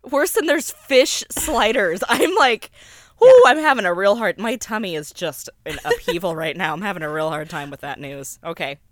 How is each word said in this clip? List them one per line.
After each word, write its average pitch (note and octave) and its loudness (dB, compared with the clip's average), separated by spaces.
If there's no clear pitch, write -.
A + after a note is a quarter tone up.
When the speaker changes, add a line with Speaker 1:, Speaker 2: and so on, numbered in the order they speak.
Speaker 1:
Worse D4 0
than E4+ -2
there's D4+ -2
fish - 0
sliders. A3 -2
<laughs> - -10
I'm C#4 2
like, B3 0
whoo, A#4+ 8
Speaker 2:
Yeah. C5 12
Speaker 1:
I'm D4 4
having C4+ 0
a F3 0
real G3 2
hard, G#3 -2
my A3+ -4
tummy G#3+ -8
is D3+ -10
just - -10
in D#3 -10
upheaval E3+ -4
<laughs> - -
right D#3 -6
now. D#3+ -4
I'm D#3+ -8
having F#3+ -6
a D3+ -6
real D#3 -4
hard D#3 -8
time D3 -10
with C#3 -16
that C#3+ -12
news. C#3 -14
Okay. D#3 -10